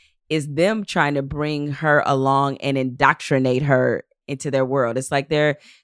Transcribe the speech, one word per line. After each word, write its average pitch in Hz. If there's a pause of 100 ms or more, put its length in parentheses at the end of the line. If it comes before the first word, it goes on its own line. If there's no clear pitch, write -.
(280)
is 156
them 190
trying 147
to 139
bring 147
her 147
along 135
and 135
indoctrinate 131
her 127 (240)
into 143
their 131
world. 127
It's 131
like 139
they're, 151 (280)